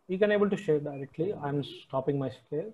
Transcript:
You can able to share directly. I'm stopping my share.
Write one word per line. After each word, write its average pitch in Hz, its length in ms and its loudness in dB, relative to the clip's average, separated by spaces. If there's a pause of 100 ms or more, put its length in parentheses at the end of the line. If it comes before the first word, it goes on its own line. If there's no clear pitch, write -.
You 185 120 -2
can 208 120 6
able 208 160 6
to 196 80 2
share 151 240 2
directly. 147 540 -4
I'm 147 300 -2
stopping 135 560 -4
my 131 100 -2 (220)
share. 160 220 -4